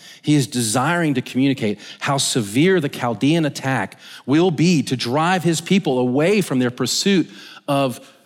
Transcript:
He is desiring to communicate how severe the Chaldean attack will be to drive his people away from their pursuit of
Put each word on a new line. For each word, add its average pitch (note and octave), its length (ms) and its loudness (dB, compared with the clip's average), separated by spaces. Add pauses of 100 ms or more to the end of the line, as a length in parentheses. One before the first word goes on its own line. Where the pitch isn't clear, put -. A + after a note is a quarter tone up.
(220)
He D3 140 2
is C3+ 120 2
desiring C3+ 680 0
to B2+ 80 0
communicate B2 580 -2 (200)
how C#3 180 -2
severe C#3 640 2
the C#3 80 -4
Chaldean C3+ 560 0
attack C3 520 -4 (280)
will E3 260 2
be D#3+ 320 2
to B2+ 140 -4
drive D3+ 460 0
his E3 180 0
people D#3+ 360 0
away D3 440 2
from C3+ 180 -2
their B2 120 2
pursuit D3+ 580 0 (400)
of C#3 360 -2 (200)